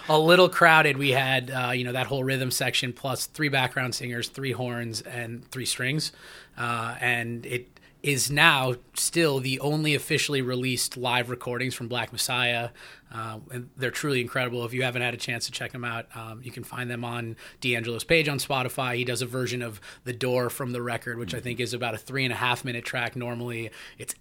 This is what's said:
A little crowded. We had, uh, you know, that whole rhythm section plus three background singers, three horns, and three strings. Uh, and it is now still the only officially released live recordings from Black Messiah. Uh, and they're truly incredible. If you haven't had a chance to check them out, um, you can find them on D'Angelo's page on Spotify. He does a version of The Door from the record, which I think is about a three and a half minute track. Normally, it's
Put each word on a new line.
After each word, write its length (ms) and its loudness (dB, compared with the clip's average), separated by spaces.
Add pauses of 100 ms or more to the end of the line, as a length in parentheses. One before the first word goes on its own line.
A 100 8
little 300 10
crowded. 480 8
We 120 2
had, 400 2
uh, 220 -2
you 140 2
know, 80 -2
that 120 0
whole 180 0
rhythm 280 0
section 420 0
plus 320 -4
three 240 0
background 460 0
singers, 320 -6
three 240 -4
horns, 500 -4
and 480 -10
three 160 -8
strings. 460 -2 (440)
Uh, 460 -4
and 460 0
it 200 -4 (340)
is 300 0
now 420 6 (200)
still 480 2
the 180 -2
only 340 2
officially 480 0
released 540 -2
live 340 0
recordings 460 -4
from 140 -8
Black 240 -4
Messiah. 560 0 (440)
Uh, 260 -8 (120)
and 240 -10
they're 160 -2
truly 300 0
incredible. 440 -2
If 80 -8
you 100 0
haven't 180 0
had 120 0
a 40 -8
chance 300 -4
to 40 -14
check 220 -6
them 100 -10
out, 320 -6
um, 260 -14
you 100 -14
can 120 -12
find 260 -8
them 140 -6
on 320 -6 (240)
D'Angelo's 460 0
page 240 6
on 80 0
Spotify. 580 -2
He 80 0
does 180 -2
a 40 -2
version 360 -2
of 200 -10 (240)
The 80 -4
Door 380 0
from 200 -4
the 100 -4
record, 360 -4
which 160 -6
I 60 -6
think 200 -4
is 140 -2
about 200 -2
a 40 -4
three 260 -4
and 80 2
a 60 -2
half 260 0
minute 220 -4
track. 300 -4
Normally, 540 -6 (280)
it's 240 -10